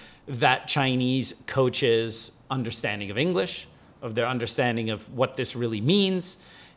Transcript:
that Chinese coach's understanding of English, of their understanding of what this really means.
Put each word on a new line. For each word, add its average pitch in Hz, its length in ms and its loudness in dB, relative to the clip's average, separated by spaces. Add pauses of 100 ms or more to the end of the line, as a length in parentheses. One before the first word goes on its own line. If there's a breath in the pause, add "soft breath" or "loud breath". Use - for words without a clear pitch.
(280 loud breath)
that 131 400 0
Chinese 127 680 2 (120)
coach's 117 920 2 (100)
understanding 110 640 -4
of 101 80 -4
English, 180 480 -2 (340 soft breath)
of 113 140 -8
their 117 140 0
understanding 120 640 0
of 107 220 -8
what 127 240 -2
this 123 200 -2
really 113 240 -2
means. 185 580 2 (380 loud breath)